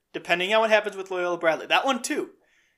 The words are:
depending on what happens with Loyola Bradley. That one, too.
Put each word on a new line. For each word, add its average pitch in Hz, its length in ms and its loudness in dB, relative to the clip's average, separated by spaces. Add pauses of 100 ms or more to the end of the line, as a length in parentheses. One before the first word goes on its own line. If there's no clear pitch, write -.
(140)
depending 180 400 0
on 220 60 6
what 220 100 2
happens 208 260 2
with 185 140 -10
Loyola 180 260 -2
Bradley. 165 300 0
That 175 180 2
one, 262 160 0
too. - 300 -6 (480)